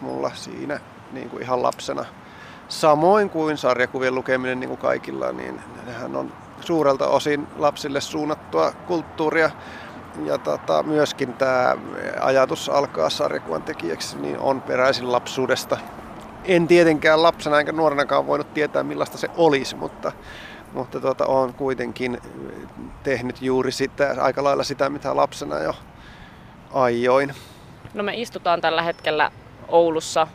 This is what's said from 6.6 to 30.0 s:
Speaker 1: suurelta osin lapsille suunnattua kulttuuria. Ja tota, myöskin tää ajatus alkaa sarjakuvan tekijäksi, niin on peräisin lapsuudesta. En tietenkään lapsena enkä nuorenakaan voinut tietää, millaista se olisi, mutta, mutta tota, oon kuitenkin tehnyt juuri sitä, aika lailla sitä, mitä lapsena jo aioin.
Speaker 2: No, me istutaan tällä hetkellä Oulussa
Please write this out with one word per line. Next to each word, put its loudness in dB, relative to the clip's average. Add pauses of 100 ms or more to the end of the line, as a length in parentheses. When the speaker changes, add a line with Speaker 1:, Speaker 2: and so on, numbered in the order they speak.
Speaker 1:
suurelta 4
osin 2 (100)
lapsille 0
suunnattua -2 (160)
kulttuuria. 0 (720)
Ja 0
tota, 0
myöskin 0
tää 2 (420)
ajatus 2
alkaa 2
sarjakuvan -2
tekijäksi, -6
niin -4
on 0
peräisin 0
lapsuudesta. 0 (680)
En 4
tietenkään 6
lapsena 4
enkä 0
nuorenakaan 2
voinut 0
tietää, 0
millaista -4
se -4
olisi, 4
mutta, -6 (640)
mutta -6
tota, 0
oon 2
kuitenkin -4 (840)
tehnyt -2
juuri 2
sitä, -2
aika 2
lailla 2
sitä, -2
mitä -4
lapsena -2
jo -2 (1000)
aioin. 2 (580)
Speaker 2:
No, -4
me -4
istutaan 0
tällä 2
hetkellä 0 (360)
Oulussa 4